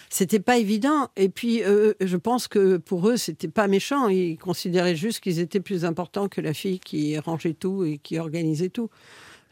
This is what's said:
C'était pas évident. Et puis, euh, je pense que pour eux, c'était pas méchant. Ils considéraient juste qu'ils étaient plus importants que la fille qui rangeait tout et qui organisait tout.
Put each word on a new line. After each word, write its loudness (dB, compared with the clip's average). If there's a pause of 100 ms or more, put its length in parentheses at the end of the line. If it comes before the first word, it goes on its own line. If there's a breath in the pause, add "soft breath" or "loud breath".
(100)
C'était 0
pas 4
évident. 2
Et 4
puis, -2
euh, 4
je 0
pense -2
que 4
pour 0
eux, 2
c'était -6
pas 2
méchant. 2
Ils 0
considéraient 0
juste -4
qu'ils -2
étaient -2
plus -4
importants -4
que -6
la -2
fille -4
qui -4
rangeait -4
tout -4
et -2
qui -6
organisait -2
tout. -4 (600 loud breath)